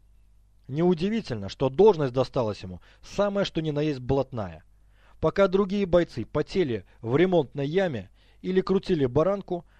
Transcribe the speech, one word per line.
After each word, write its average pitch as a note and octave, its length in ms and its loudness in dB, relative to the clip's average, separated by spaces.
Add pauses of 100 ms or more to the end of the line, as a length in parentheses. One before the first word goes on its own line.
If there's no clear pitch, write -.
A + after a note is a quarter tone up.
(680)
Неудивительно, E3 840 0
что C3+ 220 -2
должность D#3 420 4
досталась A#2+ 500 -2
ему F2+ 180 -12 (220)
самая G3+ 420 -2
что E3 180 -4
ни D#3 80 -2
на C#3+ 100 -2
есть D3+ 200 -2
блатная. A#2+ 640 -4 (560)
Пока G3 280 2
другие G3 380 0
бойцы E3 380 0
потели D3 600 -2 (160)
в A#2 160 0
ремонтной D#3+ 500 2
яме D3+ 440 -2 (320)
или F#3 180 0
крутили F#3 460 0
баранку, E3+ 580 -2 (160)